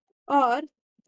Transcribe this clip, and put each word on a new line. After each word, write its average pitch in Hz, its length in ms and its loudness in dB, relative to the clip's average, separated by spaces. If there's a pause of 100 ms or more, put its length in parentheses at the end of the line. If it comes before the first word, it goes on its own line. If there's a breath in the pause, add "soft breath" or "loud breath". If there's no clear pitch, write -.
(280)
और 277 400 0 (400)